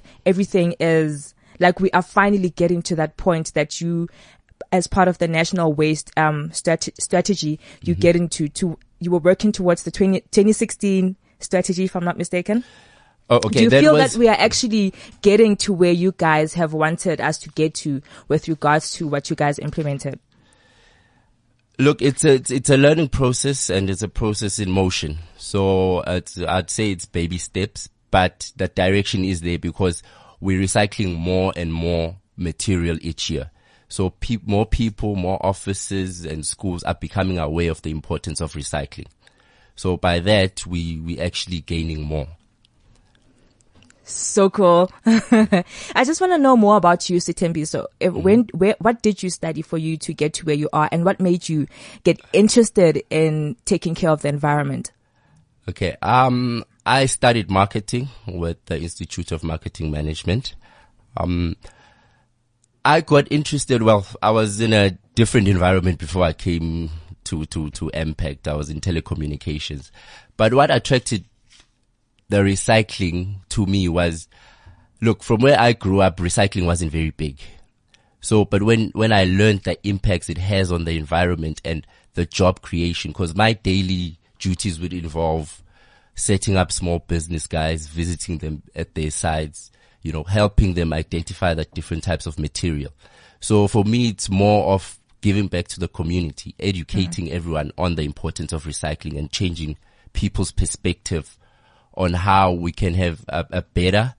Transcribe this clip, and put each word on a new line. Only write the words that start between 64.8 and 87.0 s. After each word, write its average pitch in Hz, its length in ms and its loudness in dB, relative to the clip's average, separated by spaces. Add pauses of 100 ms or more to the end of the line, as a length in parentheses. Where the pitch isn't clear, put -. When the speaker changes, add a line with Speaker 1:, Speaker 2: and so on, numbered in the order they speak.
Speaker 2:
different 110 320 4
environment 92 500 2
before 87 260 -2
I 80 100 2
came 82 580 -4 (320)
to, 76 240 -6
to, 76 240 -6
to 78 180 -8
Impact. 78 580 -6
I 73 60 -2
was 73 160 -4
in 76 120 -8
telecommunications. 76 1080 -6 (480)
But 110 160 4
what 139 160 6
attracted 127 560 0 (1040)
the 104 80 2
recycling 98 1000 0 (120)
to 104 160 0
me 95 220 2
was, 85 400 0 (760)
look, 110 220 0
from 113 180 2
where 139 180 6
I 120 140 4
grew 95 280 2
up, 92 160 2
recycling 92 480 0
wasn't 85 260 0
very 80 200 -2
big. 71 280 -8 (800)
So, 107 260 2
but 101 180 0
when, 113 300 2
when 110 180 0
I 98 140 4
learned 98 380 2
the 90 140 -4 (100)
impacts 98 420 -2
it 80 80 -6
has 95 340 0
on 85 140 -2
the 82 120 -2
environment 82 680 -2
and 80 200 -6 (300)
the 87 100 -2
job 92 360 0
creation, 85 520 -4
'cause 82 220 -6
my 110 180 2
daily 92 640 -2 (220)
duties 87 400 -4
would 87 140 -8
involve 80 680 -4 (540)
setting 98 420 0
up 87 140 0
small 85 280 -2
business 82 480 -4